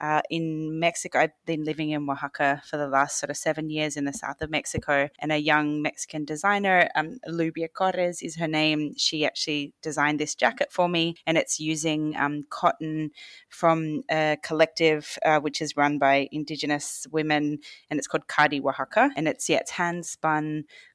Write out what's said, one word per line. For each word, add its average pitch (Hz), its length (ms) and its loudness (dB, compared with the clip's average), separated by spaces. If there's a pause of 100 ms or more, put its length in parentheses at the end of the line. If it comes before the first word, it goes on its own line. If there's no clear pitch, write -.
uh, 151 280 2
in 160 520 -4
Mexico. 165 400 0
I've 156 100 4 (160)
been 156 160 -2
living 151 280 -2
in 147 200 -2
Oaxaca 143 580 -2
for - 100 -6
the 147 100 -2
last 135 320 2
sort 143 100 -6
of 147 60 -6
seven 156 340 -2
years 151 260 -2
in 143 100 -2
the 139 60 -4
south - 300 -8
of 156 80 -8
Mexico, 143 580 0 (120)
and 151 100 -4
a 151 80 2
young 151 440 2
Mexican 151 420 -6
designer, 185 720 2
um, 156 320 -2
Lubia 165 400 -2
Corres 180 540 0
is 160 140 -8
her 165 120 -2
name. 156 480 0
She 151 280 0
actually 147 480 -2 (100)
designed 147 360 2
this - 160 -2
jacket - 380 0
for 175 160 4
me, 170 260 0 (120)
and 165 120 2
it's - 220 -2
using, 156 560 -2
um, 147 340 -2
cotton 156 640 0 (360)
from 160 600 2
a 156 320 2
collective, 156 800 2
uh, 156 140 6
which 147 240 -2
is 151 140 -4
run 147 220 4
by 139 340 4
Indigenous 147 800 -4
women, 151 480 0 (280)
and 151 100 -4
it's - 100 -6
called - 180 -4
Khadi 147 340 2
Oaxaca. 139 540 2
And 160 140 0
it's, - 200 -4
yeah, 156 100 4
it's - 120 -4
hand-spun 156 920 -2 (300)